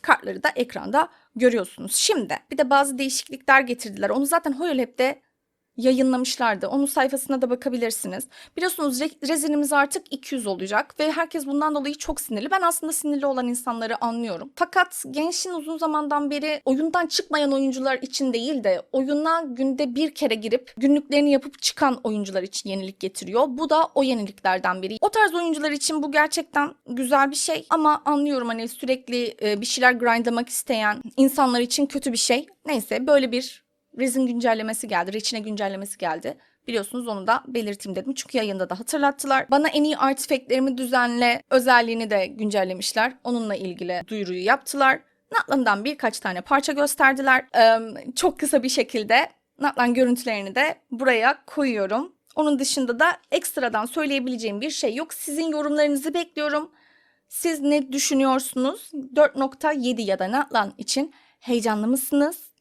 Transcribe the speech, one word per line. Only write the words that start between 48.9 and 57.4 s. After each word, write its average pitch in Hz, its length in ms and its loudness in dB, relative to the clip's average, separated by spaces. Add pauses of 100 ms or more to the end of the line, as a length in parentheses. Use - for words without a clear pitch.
Natlan 247 360 0
görüntülerini 240 600 0
de 285 240 0 (120)
buraya 247 560 2
koyuyorum. 240 640 -2 (240)
Onun 302 220 2
dışında 254 400 -2
da 330 180 4 (140)
ekstradan 240 560 -2
söyleyebileceğim 247 720 -4
bir 294 100 -4
şey 233 240 -2
yok. 320 200 -8
Sizin 320 360 -4
yorumlarınızı 294 640 0
bekliyorum. 302 560 -4 (580)
Siz 320 320 -2